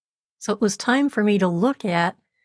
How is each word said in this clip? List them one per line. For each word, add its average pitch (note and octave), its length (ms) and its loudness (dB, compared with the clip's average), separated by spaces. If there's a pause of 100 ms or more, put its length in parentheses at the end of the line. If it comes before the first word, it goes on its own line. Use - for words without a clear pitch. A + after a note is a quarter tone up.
(380)
So - 140 -6
it - 80 -4
was G3+ 160 0
time C4+ 320 0
for G#3+ 160 -2
me G#3 140 4
to F#3 100 2
look F#3 360 -2
at F3 320 0 (280)